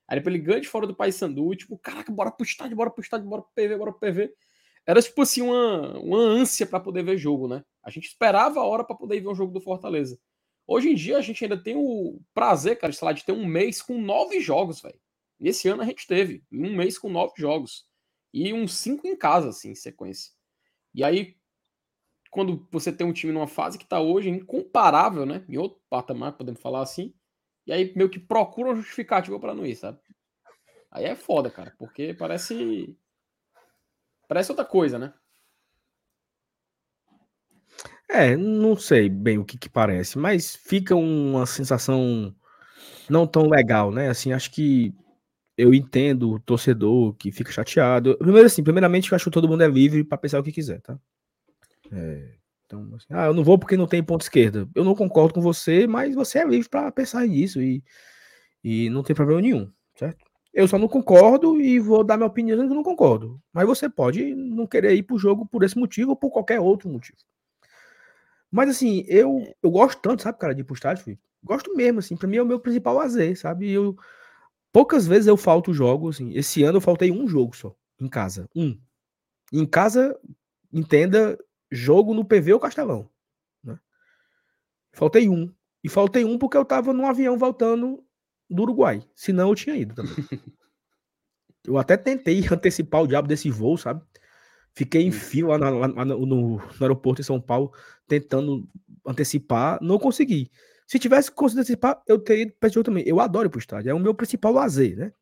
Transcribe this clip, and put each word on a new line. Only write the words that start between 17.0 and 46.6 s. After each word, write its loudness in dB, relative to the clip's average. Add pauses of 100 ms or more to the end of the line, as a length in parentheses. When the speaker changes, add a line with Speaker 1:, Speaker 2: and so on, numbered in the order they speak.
Speaker 1:
nove -4
jogos. -6 (480)
E -6
uns -6
cinco -8
em -6
casa, 0
assim, -16
em -16
sequência. -18 (640)
E -8
aí, -2 (920)
quando -6
você -6
tem -6
um -4
time -8
numa -6
fase -8
que -20
tá -4
hoje -2
incomparável, 0
né? -10
Em -10
outro -10 (100)
patamar, -8
podemos -16
falar -8
assim. -12 (520)
E -12
aí -4
meio 0
que -12
procura -2
uma -2
justificativa -6
pra -10
não -10
ir, -8
sabe? -16 (920)
Aí -10
é -8
foda, -4
cara, -18
porque -14
parece, -10 (1300)
parece -4
outra -6
coisa, -2
né? -12 (3000)
Speaker 2:
É, 4
não 2
sei 4
bem 0
o -4
que -16
que -18
parece, -2
mas -2
fica -2
uma 0
sensação -2 (760)
não 4
tão 4
legal, 4
né? -2
Assim, -4
acho -6
que 0 (640)
eu 8
entendo 2
o -4
torcedor 2